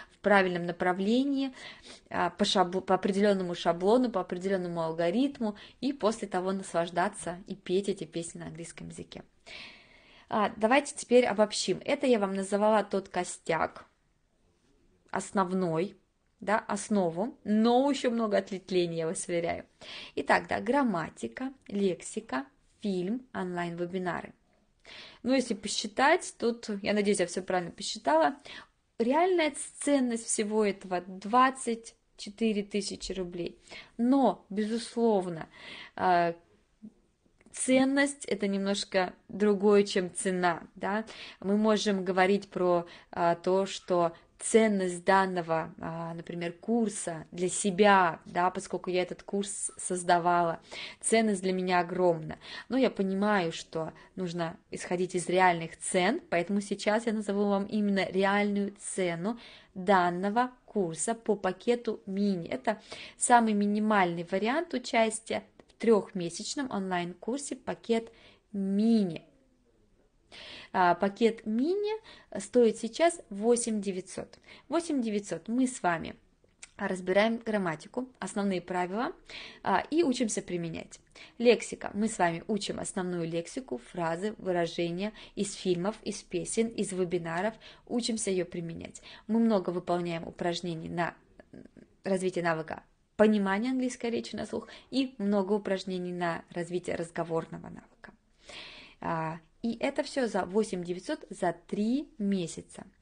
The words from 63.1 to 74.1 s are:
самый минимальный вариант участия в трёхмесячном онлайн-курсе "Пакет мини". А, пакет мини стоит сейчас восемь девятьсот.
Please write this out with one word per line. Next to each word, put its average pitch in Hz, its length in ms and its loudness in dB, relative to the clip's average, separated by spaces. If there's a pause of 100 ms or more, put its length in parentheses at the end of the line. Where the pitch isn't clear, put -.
самый 233 360 6
минимальный 208 760 2
вариант 240 440 -2
участия 226 720 0 (240)
в - 120 -20
трёхмесячном 208 920 0
онлайн-курсе 190 840 -4
"Пакет 226 560 -4 (400)
мини". 202 720 2 (1500)
А, 180 220 6
пакет 214 500 0
мини 339 460 0 (480)
стоит 214 380 4
сейчас 330 420 0 (100)
восемь 220 520 0
девятьсот. 185 580 -8 (300)